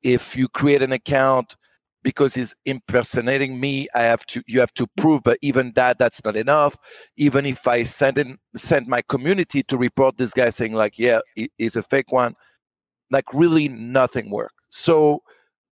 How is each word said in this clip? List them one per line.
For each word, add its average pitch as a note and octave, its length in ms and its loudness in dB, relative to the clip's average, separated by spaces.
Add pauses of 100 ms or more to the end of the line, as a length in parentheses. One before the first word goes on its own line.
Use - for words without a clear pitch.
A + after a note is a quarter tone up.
If B2 340 0
you B2+ 120 0
create C#3+ 340 2
an C3 100 -2
account C3 640 0 (460)
because C3 320 0
he's B2 200 -8 (100)
impersonating C3 960 -2
me, C#3 340 -4
I A#2+ 80 2
have A#2 240 2
to, - 200 -10
you B2+ 140 2
have A#2+ 140 2
to F#2 120 -4 (100)
prove, D3+ 280 2
but A#2+ 180 4
even C3 320 0
that, B2+ 240 2
that's - 260 -2
not G#2+ 120 -4
enough. C#3+ 400 2 (400)
Even C#3 280 2
if C3+ 220 -6
I A#2+ 160 2
send C3+ 360 0
in, C3+ 200 -6 (180)
send C3 300 0
my B2 160 -2
community C#3+ 600 -2
to C3+ 120 -4
report B2+ 400 2
this B2 160 -4
guy B2 180 2
saying, A2 240 -6
like, G#2+ 240 0
"Yeah, A#2 220 2 (140)
he, A2 240 -8
he's A2+ 160 -4
a A2 80 -2
fake - 300 -2
one," B2 220 0 (760)
like, C3 240 0
really D#3+ 340 2
nothing A#2+ 640 -2
worked. G#2+ 240 -8 (160)
So D3+ 520 2 (560)